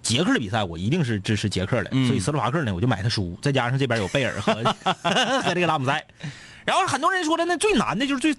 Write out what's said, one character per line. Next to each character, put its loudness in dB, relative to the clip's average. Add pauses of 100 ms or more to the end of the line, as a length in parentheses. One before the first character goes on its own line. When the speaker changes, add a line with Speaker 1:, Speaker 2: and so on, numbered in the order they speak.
Speaker 1:
捷 2
克 2
的 2
比 -4
赛 0
我 -6
一 -2
定 2
是 -2
支 0
持 -2
捷 -2
克 0
的， -6
Speaker 2:
嗯。 2
Speaker 1:
所 2
以 0
斯 0
洛 0
伐 0
克 0
呢 -2
我 -2
就 2
买 0
他 0
输， -4
再 0
加 2
上 0
这 2
边 0
有 -2
贝 0
尔 -4
和， 0
<laughs> 0
和 0
这 0
个 2
拉 2
姆 0
塞。 0 (600)
然 0
后 2
很 -2
多 2
人 0
说 2
了， 2
那 0
最 2
难 0
的 0
就 -2
是 -2
最， 2